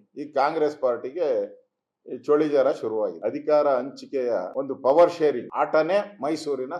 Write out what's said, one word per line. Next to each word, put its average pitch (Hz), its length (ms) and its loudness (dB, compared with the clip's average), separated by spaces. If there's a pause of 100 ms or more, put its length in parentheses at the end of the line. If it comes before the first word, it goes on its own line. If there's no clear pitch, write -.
(160)
ಈ 143 160 -10
ಕಾಂಗ್ರೆಸ್ 151 460 0
ಪಾರ್ಟಿಗೆ 139 500 -2 (800)
ಈ 135 100 -12 (120)
ಚಳಿ 151 200 4
ಜ್ವರ 139 240 4
ಶುರುವಾಗಿದೆ. 104 560 -4
ಅಧಿಕಾರ 147 380 2 (140)
ಹಂಚಿಕೆಯ 131 520 -6 (280)
ಒಂದು 135 160 -6 (100)
ಪವರ್ 160 320 6
ಶೇರಿಂಗ್ 139 340 0 (100)
ಆಟನೇ 156 360 2 (220)
ಮೈಸೂರಿನ 147 600 -4